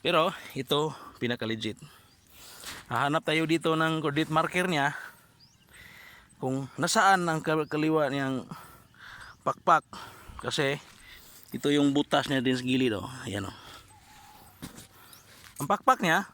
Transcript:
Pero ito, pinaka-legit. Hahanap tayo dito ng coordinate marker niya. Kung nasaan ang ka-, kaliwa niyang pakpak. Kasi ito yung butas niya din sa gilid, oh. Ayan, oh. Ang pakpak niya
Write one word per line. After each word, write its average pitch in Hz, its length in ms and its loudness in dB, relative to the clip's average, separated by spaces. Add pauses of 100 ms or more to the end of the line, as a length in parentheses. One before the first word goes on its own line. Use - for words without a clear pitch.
Pero 170 320 2 (160)
ito, 147 400 0 (300)
pinaka-legit. 113 580 -4 (1120)
Hahanap 143 320 0
tayo 160 240 2
dito 160 300 2
ng 160 260 0
coordinate 151 300 0
marker 175 340 2
niya. 147 300 0 (1400)
Kung 135 340 -4
nasaan 185 480 4
ang 160 160 0
ka-, 156 320 0
kaliwa 151 400 2
niyang 135 320 -2 (1040)
pakpak. 156 380 2 (580)
Kasi 139 320 0 (800)
ito 147 160 0
yung 143 240 4
butas 143 320 2
niya 135 160 0
din 127 160 2
sa 127 80 -6
gilid, 127 320 2
oh. 90 80 -8 (160)
Ayan, 98 240 -6
oh. - 100 -14 (2000)
Ang 143 80 -4
pakpak 220 320 2
niya 185 240 4 (100)